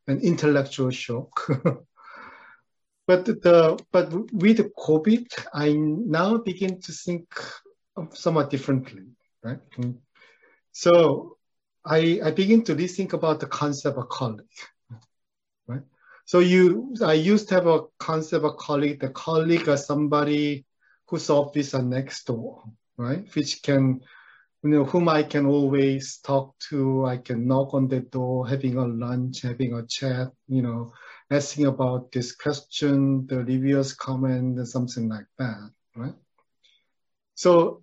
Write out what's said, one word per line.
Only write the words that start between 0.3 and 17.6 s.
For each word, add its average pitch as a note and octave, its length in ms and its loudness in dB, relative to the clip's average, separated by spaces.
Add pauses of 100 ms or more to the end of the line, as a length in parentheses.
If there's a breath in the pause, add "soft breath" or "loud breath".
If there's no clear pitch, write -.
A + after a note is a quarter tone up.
shock. - 580 -6
<laughs> - 380 -2 (1200 loud breath)
But F#3 180 6
the, E3 520 6 (140)
but E3+ 200 2 (220)
with G#3+ 240 4 (180)
covid, G#3+ 520 2 (260)
I D3+ 200 2
now D#3+ 640 0
begin F#3 440 -4
to - 100 -6
think F3 360 -8 (680)
of D#3+ 220 -10
somewhat D#3 320 0
differently, C3+ 540 -4 (400)
right? C3 160 -10 (180)
Mm. B2 200 -6 (760 soft breath)
So E3+ 640 4 (480)
I, E3 400 2
I D#3 60 0
begin G3 320 4
to E3 120 -2
rethink F3+ 380 -4
about D#3 260 0
the D3 60 -10
concept C#3+ 540 -4
of A#2 100 -8
colleague, - 500 -8 (1080 loud breath)
right? C3+ 160 -10 (420 soft breath)
So F3+ 140 4
you, F#3 560 4 (100)
I D#3 80 4
used G3 360 4
to G3 60 0
have F3 120 4